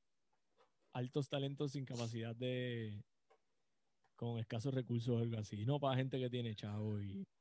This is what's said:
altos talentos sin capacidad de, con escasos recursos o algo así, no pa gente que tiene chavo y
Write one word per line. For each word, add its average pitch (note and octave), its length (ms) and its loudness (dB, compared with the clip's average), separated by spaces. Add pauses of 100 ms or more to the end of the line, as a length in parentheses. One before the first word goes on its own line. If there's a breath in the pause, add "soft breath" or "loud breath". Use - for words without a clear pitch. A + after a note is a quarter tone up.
(920)
altos C3 360 0
talentos C#3 440 0
sin C#3 120 -2
capacidad A#2 520 -2
de, A#2+ 640 0 (1160)
con A#2 240 -2
escasos B2 340 0
recursos A#2+ 420 2
o - 20 4
algo A#2 200 2
así, G#2 260 -4
no C#3 140 4
pa C3+ 180 4
gente C3 220 2
que B2+ 100 2
tiene A#2 260 -2
chavo G#2+ 460 -2
y G2+ 240 -4 (160)